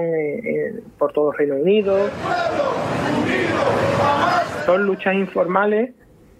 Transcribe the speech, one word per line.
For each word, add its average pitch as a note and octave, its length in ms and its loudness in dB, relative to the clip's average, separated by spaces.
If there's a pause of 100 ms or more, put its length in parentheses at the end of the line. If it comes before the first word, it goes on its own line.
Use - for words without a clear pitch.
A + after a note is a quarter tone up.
eh, D#3 360 -2
eh, D3+ 300 -4 (240)
por C#3+ 160 0
todo D3 180 2
el C#3 60 -8
Reino C#3+ 180 0
Unido. G3 540 2 (2500)
Son F#3+ 200 4
luchas F#3+ 300 0
informales G3 800 0 (440)